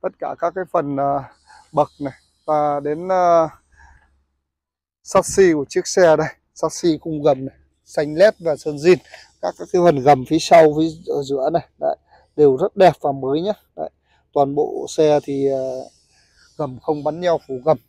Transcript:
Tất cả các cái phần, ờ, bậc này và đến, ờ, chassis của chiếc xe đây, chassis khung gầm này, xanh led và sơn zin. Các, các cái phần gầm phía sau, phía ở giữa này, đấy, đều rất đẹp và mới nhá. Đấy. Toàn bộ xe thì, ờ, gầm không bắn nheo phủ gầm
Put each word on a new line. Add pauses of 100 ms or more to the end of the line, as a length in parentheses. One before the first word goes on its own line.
Tất (100)
cả
các
cái
phần,
ờ, (500)
bậc (120)
này (320)
và
đến,
ờ, (1500)
chassis
của
chiếc
xe
đây, (260)
chassis
khung
gầm
này, (280)
xanh
led
và
sơn
zin. (460)
Các,
các
cái
phần
gầm
phía
sau,
phía
ở
giữa
này, (120)
đấy, (400)
đều
rất
đẹp
và
mới
nhá. (240)
Đấy. (420)
Toàn
bộ
xe
thì,
ờ, (720)
gầm
không
bắn
nheo (100)
phủ
gầm (120)